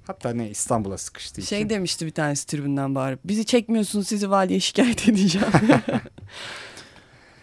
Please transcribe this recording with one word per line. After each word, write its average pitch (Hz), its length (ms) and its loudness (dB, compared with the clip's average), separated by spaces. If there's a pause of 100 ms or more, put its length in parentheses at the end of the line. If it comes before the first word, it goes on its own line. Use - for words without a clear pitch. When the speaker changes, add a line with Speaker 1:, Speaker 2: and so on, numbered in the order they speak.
Speaker 1:
hatta 160 260 -8
ne 117 180 -6
İstanbul'a 104 480 -4
sıkıştığı - 440 -14
Speaker 2:
Şey 202 160 -4
Speaker 1:
için. 214 120 -2
Speaker 2:
demişti 180 360 -4
bir 156 60 -6
tanesi 147 340 -2
tribünden 139 480 -2
bağırıp, 135 300 -2
"Bizi 208 220 -2
çekmiyorsunuz, 214 600 0
sizi 202 220 -2
valiye 190 300 4
şikayet 247 480 2
<laughs> - 0 -
edeceğim." 196 400 4 (1900)